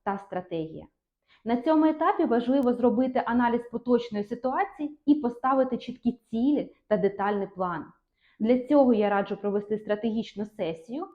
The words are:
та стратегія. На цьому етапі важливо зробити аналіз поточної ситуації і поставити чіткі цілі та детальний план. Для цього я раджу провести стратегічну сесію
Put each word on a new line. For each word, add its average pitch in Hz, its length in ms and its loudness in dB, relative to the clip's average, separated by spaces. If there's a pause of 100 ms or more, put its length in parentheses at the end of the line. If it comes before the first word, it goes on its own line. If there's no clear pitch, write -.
та 202 140 -4
стратегія. 165 680 -8 (580)
На 226 120 0
цьому 311 280 2
етапі 320 400 2
важливо 240 480 2
зробити 247 540 0
аналіз 233 340 2 (120)
поточної 233 520 -2
ситуації 285 840 -6
і 294 80 6
поставити 254 640 0
чіткі - 420 -6 (100)
цілі 247 440 0 (140)
та 214 80 2
детальний 196 500 0
план. 180 380 -6 (560)
Для 240 180 4
цього 254 360 6
я 208 140 2
раджу 202 320 0
провести 208 380 -2
стратегічну 214 680 -4
сесію 233 680 -8